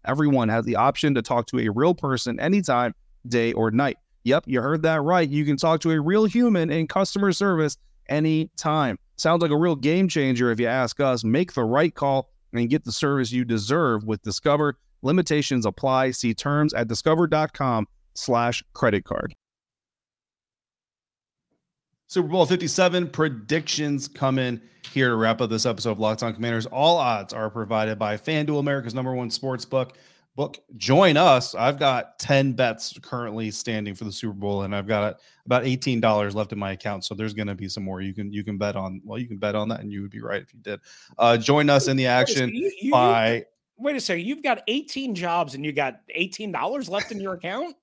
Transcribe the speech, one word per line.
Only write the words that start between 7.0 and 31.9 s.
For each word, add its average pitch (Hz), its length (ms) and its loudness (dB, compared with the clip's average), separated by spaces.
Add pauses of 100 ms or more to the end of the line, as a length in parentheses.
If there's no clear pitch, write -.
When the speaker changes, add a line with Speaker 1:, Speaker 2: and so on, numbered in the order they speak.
Speaker 1:
service 160 460 0 (320)
anytime. 156 880 0 (180)
Sounds 165 240 2
like 165 100 2
a 147 60 4
real 165 180 4
game 156 320 2
changer 131 440 2
if 113 100 0
you 120 60 2
ask 123 340 0
us. 127 240 0
Make 139 300 0
the 123 100 0
right 143 300 2
call 135 360 -2 (220)
and 120 160 0
get 147 160 0
the 110 80 -8
service 135 400 -2
you 123 140 -2
deserve 117 580 0
with 107 160 -4
Discover. 147 560 0 (240)
Limitations 147 640 0
apply. 131 460 0
See 117 240 -2
terms 147 400 0
at 113 140 -2
discover 160 380 2
dot 156 280 0
com 120 320 -2 (280)
slash 120 480 0 (120)
credit 104 320 0
card. - 280 -6 (2750)
Super 165 220 0
Bowl 175 160 4
fifty-seven 175 640 2
predictions 147 1000 -2
coming 127 520 0 (320)
here 131 180 2
to 117 60 2
wrap 113 260 2
up 110 80 -2
this 110 160 0
episode 117 240 -2
of 107 100 -4
Locked 110 220 0
On 117 100 -4
Commanders. 113 320 -4
All 151 320 2
odds 117 380 -2
are 110 160 -4
provided 110 480 -2
by 107 180 -2
FanDuel, 151 420 -2
America's 135 360 -4
number 127 200 -4
one 123 160 -6
sports 127 360 -6
book. 127 320 -4 (360)
Book, 143 240 -6 (180)
join 147 420 6
us. 147 360 6
I've 135 240 2
got 131 400 0